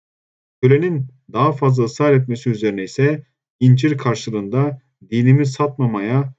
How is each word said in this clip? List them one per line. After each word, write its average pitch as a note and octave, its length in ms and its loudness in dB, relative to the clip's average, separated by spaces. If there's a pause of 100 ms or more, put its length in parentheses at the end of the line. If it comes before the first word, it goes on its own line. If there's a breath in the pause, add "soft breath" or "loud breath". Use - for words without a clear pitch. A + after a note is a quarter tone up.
(640)
Kölenin C#3+ 440 2 (260)
daha C#3 200 0
fazla C3 320 0
ısrar C#3+ 300 0
etmesi B2 360 -2
üzerine G#2 320 -4
ise D3 440 -2 (340)
incir B2+ 380 4
karşılığında A#2 840 -4 (280)
"Dinimi C3 360 4
satmamaya C3 920 -2